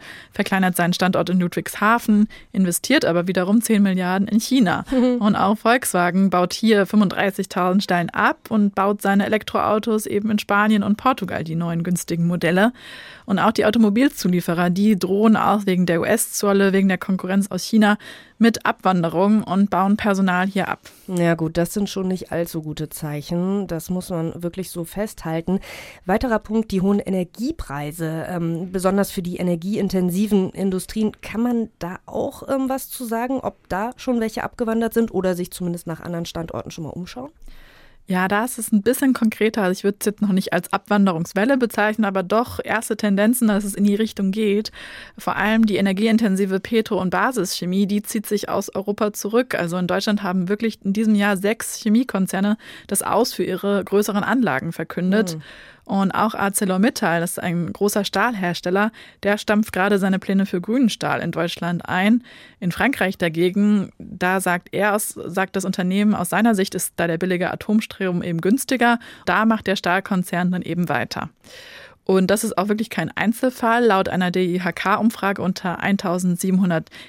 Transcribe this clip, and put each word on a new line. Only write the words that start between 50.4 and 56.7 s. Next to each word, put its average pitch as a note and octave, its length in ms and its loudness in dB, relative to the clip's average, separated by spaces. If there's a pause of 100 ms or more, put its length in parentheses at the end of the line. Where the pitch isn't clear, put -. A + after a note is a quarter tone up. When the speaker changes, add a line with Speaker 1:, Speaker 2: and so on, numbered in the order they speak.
Speaker 1:
wirklich G#3+ 340 -2
in G3 100 -2
diesem A3 220 2
Jahr G3+ 220 2
sechs G3+ 400 -4
Chemiekonzerne G#3 800 0 (320)
das G3 140 -2
Aus - 300 0
für F3+ 120 -2
ihre G3 400 -2
größeren G3+ 400 0
Anlagen E3 480 0
verkündet. F#3 640 -2
Speaker 2:
Hm. D#3 80 -10 (420)
Speaker 1:
Und G3 280 0
auch G#3+ 240 0
ArcelorMittal, G3 840 0